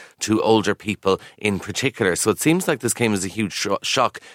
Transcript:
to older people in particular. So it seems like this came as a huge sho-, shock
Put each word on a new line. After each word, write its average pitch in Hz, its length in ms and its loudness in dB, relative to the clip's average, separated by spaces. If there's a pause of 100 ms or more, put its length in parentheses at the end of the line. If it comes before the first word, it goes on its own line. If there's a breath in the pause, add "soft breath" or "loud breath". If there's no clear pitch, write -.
(200 loud breath)
to 107 220 0
older 104 320 4
people 95 460 -2 (180 loud breath)
in 101 200 -2
particular. 104 580 -2
So - 140 0
it 98 100 0
seems 175 280 2
like 151 120 0
this 117 140 -2
came 113 180 0
as 95 120 -2
a 95 40 -4
huge 104 240 -4
sho-, - 300 -2
shock - 380 0 (140 loud breath)